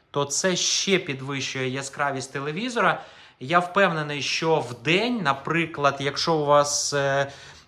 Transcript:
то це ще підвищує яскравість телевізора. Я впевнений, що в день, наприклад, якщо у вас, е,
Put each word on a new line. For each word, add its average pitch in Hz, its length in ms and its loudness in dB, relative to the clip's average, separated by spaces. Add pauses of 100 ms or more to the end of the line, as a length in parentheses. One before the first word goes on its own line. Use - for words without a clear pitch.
(120)
то 143 140 0
це 180 300 0
ще - 440 0
підвищує 131 720 -4
яскравість 135 640 -4
телевізора. 175 680 -2 (380)
Я 151 200 2
впевнений, 160 640 0
що 160 380 2
в 123 140 -6 (100)
день, 208 400 2
наприклад, 147 760 0
якщо 139 340 0
у 151 120 2
вас, 143 480 4
е, 139 380 2 (360)